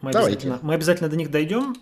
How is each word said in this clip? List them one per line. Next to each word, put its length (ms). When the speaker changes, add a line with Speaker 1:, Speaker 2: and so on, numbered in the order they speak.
Speaker 1:
Мы 100
Speaker 2:
Давайте. 280
Speaker 1:
обязательно, 240
мы 120
обязательно 340
до 80
них 140
дойдём. 520